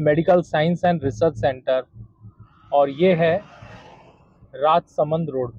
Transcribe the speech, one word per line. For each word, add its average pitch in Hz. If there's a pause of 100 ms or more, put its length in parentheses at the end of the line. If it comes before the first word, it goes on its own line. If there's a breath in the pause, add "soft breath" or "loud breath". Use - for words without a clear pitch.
Medical 165
Science 165
and 170
Research 143
Center 131 (920)
और 143
ये 175
है 165 (1200)
राजसमंद 160
रोड 127